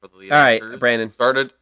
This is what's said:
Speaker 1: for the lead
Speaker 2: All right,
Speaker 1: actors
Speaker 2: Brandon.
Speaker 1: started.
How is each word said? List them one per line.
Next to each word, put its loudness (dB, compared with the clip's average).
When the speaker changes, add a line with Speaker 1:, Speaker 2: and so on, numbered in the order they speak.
Speaker 1:
for -20
the -20
lead -12
Speaker 2:
All 4
right, 2
Speaker 1:
actors -16
Speaker 2:
Brandon. -2
Speaker 1:
started. -2